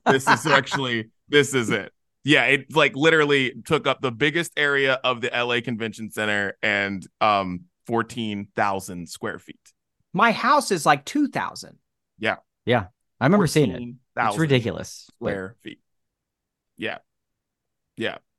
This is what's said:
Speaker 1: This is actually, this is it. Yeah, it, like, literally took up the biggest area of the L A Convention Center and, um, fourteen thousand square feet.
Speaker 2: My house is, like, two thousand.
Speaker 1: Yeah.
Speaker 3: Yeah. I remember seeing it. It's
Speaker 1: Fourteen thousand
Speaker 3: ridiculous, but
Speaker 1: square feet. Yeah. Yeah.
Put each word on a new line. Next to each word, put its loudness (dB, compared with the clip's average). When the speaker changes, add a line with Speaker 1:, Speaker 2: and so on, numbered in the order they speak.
Speaker 1:
This 2
is 2
actually, 0
this 2
is 0
it. -4
Yeah, 4
it, 0
like, 4
literally 2
took 0
up -2
the -2
biggest -2
area 2
of -2
the -4
L -2
A 0
Convention -8
Center -2
and, -2
um, 2
fourteen -4
thousand -4
square -10
feet. -20
Speaker 2:
My 4
house 0
is, -2
like, 4
two -2
thousand. -8
Speaker 1:
Yeah. 0
Speaker 3:
Yeah. 2
I 0
remember 4
seeing 2
it. -8
It's -8
Speaker 1:
Fourteen -12
thousand 0
Speaker 3:
ridiculous, 0
but -4
Speaker 1:
square -8
feet. -16
Yeah. -6
Yeah. -6